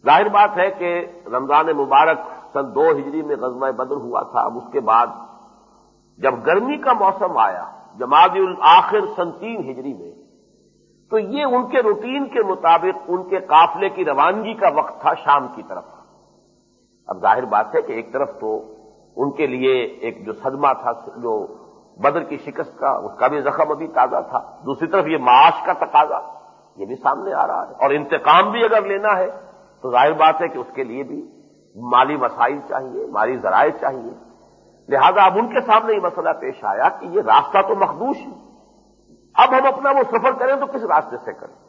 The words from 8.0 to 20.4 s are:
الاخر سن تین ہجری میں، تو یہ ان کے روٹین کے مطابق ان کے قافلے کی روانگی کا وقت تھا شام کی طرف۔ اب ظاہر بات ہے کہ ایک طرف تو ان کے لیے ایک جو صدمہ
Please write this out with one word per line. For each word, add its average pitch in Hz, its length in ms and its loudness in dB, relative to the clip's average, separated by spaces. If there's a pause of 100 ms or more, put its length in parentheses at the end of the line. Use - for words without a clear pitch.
الاخر 185 640 4 (100)
سن 170 240 -6
تین 208 300 -10
ہجری 131 240 -12
میں، 87 180 -16 (1000)
تو 220 80 2
یہ 233 280 -4
ان 247 200 0
کے 254 140 0
روٹین 226 460 -2
کے 233 160 -2
مطابق 180 640 2
ان 180 160 -4
کے 185 240 -4
قافلے 175 420 4
کی 180 160 -4
روانگی 185 480 0
کا 196 220 2
وقت - 260 -4
تھا 156 120 2 (100)
شام 143 320 2
کی 104 120 -16
طرف۔ 90 160 -12 (1300)
اب 92 120 -10
ظاہر 110 260 2
بات 107 280 0
ہے 117 60 2
کہ - 120 -8
ایک 113 200 -10
طرف 139 160 -2 (100)
تو 110 100 -6 (680)
ان 139 140 -2
کے 151 160 -2
لیے 127 260 0 (280)
ایک 107 240 -8
جو 107 80 -8
صدمہ 135 380 -2 (100)